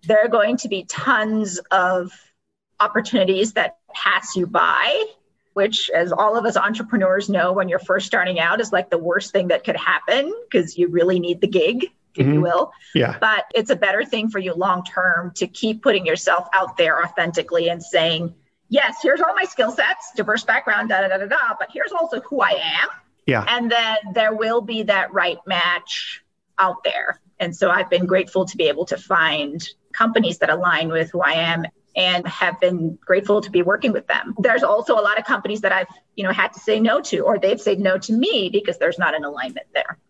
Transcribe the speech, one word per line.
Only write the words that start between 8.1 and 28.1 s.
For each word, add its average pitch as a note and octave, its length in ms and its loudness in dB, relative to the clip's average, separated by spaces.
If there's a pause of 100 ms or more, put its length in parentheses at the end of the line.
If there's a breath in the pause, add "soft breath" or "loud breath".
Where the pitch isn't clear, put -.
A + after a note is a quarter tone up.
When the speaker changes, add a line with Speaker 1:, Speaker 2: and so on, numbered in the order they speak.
Speaker 1:
out F3 220 0
is, A3 100 -4
like, - 180 -2
the E3+ 80 0
worst F3 340 -2
thing F3+ 180 0
that - 140 2
could - 120 -2
happen B3+ 580 0 (180)
'cause E3+ 260 0
you F3 100 2
really F3 320 2
need F3 220 -2
the G3 60 2
gig, F#3 440 0 (240)
if B2+ 100 2
you C#3 80 4
Speaker 2:
Mm-hmm. D3+ 80 4
Speaker 1:
will. F3 300 2 (240 loud breath)
Speaker 2:
Yeah. B2+ 240 2
Speaker 1:
But G#3+ 340 2
it's A3 160 0
a E3+ 60 4
better G3+ 300 0
thing A3+ 240 -2
for G#3 100 -4
you F3+ 140 -4
long-term F3+ 840 0
to F3+ 120 -2
keep A3 360 -4
putting G3+ 220 2
yourself E3+ 480 0
out F#3+ 240 0
there E3 260 2
authentically E3+ 680 -2
and E3+ 140 -6
saying, E3 500 0 (360)
"Yes, B3+ 320 0
here's D#4+ 180 2
all F4 160 0
my F#4 80 0
skill B3 280 -2
sets, - 440 -2
diverse G#3+ 300 -2
background, A3 440 0
da, G3 120 2
da, G3 80 0
da, F#3+ 80 0
da, G3 80 -4
da, A#3+ 340 -2
but - 140 -6
here's D#4+ 180 -6
also E4 300 -4
who C#4+ 200 -4
I F#3+ 100 2
am." D#3+ 380 -2 (360)
Speaker 2:
Yeah. A#2 220 2
Speaker 1:
And A#3+ 220 0
then A3+ 280 2 (160)
there A3 200 2
will A3+ 280 0
be A3 220 -6
that G3 300 0
right F3+ 320 0
match F3 800 -4 (340)
out F#3 260 0
there. - 360 -4 (200)
And E3+ 160 -4
so F#3 140 2
I've F#3 200 2
been F3+ 160 2
grateful F#3 400 0